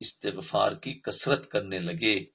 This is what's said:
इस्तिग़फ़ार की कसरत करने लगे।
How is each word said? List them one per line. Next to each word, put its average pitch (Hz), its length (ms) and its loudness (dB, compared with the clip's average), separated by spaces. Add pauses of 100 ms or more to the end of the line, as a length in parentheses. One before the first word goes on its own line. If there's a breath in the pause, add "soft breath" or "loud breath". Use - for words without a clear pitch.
इस्तिग़फ़ार 101 760 0
की - 180 -10
कसरत - 580 0
करने 95 280 -2
लगे। 90 560 0